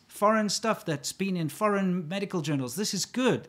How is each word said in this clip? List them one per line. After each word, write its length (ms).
foreign 400
stuff 380
that's 260
been 240
in 140
foreign 580
medical 320
journals, 360
this 180
is 100
good. 440